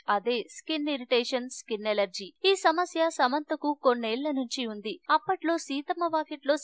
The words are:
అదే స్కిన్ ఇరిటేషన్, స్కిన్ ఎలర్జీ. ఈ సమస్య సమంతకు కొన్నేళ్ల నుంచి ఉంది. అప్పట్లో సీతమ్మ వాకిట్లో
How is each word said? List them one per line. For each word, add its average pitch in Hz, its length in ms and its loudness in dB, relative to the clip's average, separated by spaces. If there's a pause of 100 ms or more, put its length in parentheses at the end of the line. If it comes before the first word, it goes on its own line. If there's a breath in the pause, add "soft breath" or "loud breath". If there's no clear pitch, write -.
(160)
అదే 233 220 0 (180)
స్కిన్ 302 380 -4
ఇరిటేషన్, 247 540 0 (100)
స్కిన్ 214 360 -4
ఎలర్జీ. 196 340 -2 (220)
ఈ - 20 6 (120)
సమస్య 330 540 2
సమంతకు 294 540 0 (140)
కొన్నేళ్ల 240 540 2
నుంచి 254 240 -4 (100)
ఉంది. 208 200 -8 (240)
అప్పట్లో 339 380 0 (100)
సీతమ్మ 339 500 -2
వాకిట్లో 302 480 0